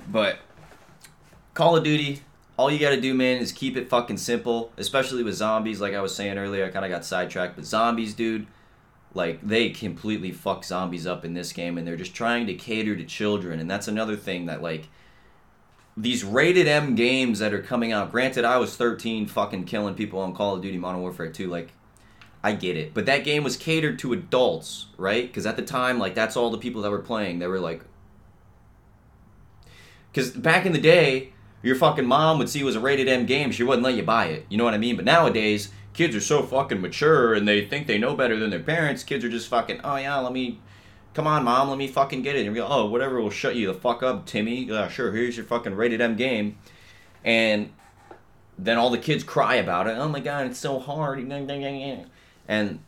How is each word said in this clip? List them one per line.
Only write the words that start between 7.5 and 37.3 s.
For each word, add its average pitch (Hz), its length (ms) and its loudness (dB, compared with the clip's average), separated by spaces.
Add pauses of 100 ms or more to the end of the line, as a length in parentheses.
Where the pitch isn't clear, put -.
but 76 100 -14
zombies, 113 500 0
dude, 110 340 -4 (680)
like, 85 320 -2
they 110 220 2
completely 92 640 -6
fuck 92 320 -4
zombies 90 420 -4
up 90 160 -4
in 85 120 -8
this 87 180 -8
game, 87 240 -6
and 85 100 -6
they're 85 100 -6
just 92 180 -10
trying 120 320 -2
to 92 80 -4
cater 110 420 -4
to 82 80 -8
children, 92 560 -2
and 82 100 -6
that's 101 160 -4
another 110 300 -2
thing 90 300 -8
that, 80 160 -8
like, 80 260 -6 (1080)
these 110 260 -2
rated 151 420 4
M 147 280 2
games 120 460 2
that 107 120 0
are 98 80 -2
coming 117 320 -2
out, 101 180 0
granted, 123 360 0
I 123 100 4
was 107 180 0
thirteen 113 520 -2
fucking 101 380 -2
killing 104 300 -4
people 101 240 -6
on 92 160 -4
Call 101 220 0
of 90 60 -8
Duty 95 160 -6
Modern 90 240 -4
Warfare 85 280 -8
two, 92 180 -8
like, 85 260 -8 (680)
I 107 100 2
get 90 260 -2
it, 78 160 -8
but 107 100 -2
that 139 180 2
game 147 220 0
was 120 140 -2
catered 156 400 0
to 120 160 -2
adults, 101 720 0 (100)
right? 107 340 0
'Cause 95 140 -8
at 107 120 -2
the 120 60 -4
time, 127 360 0
like, 95 160 -2
that's 110 200 0
all 120 140 2
the 113 80 -2
people 113 240 -6
that 101 100 -2
were 101 80 0
playing. 101 400 -4
They 87 80 -2
were 92 140 -2
like, 82 240 -6 (2250)
'cause 127 160 0
back 165 340 2
in 185 80 2
the 151 80 2
day, 147 540 6 (280)
your 127 140 2
fucking 143 300 4
mom 156 320 4
would 113 100 0
see 143 120 -4
it 139 40 -2
was 120 120 0
a 110 40 -2
rated 135 280 2
M 123 180 2
game, 135 260 2
she 104 100 -2
wouldn't 123 220 4
let 131 100 2
you 104 80 0
buy 107 260 2
it, 78 200 -6
you 98 80 -2
know 117 80 4
what 117 80 4
I 107 60 0
mean? 117 180 0
But 87 80 -6
nowadays, 113 640 4 (220)
kids 160 240 0
are 104 40 0
so 143 220 2
fucking 127 380 0
mature, 120 540 4